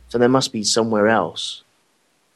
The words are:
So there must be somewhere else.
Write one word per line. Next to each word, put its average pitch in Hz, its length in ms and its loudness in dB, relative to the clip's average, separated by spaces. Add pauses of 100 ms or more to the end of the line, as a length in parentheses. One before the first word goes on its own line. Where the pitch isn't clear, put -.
So 120 100 -4
there 123 100 4
must 127 240 0
be 107 120 -6
somewhere 110 440 0
else. 92 540 -2 (720)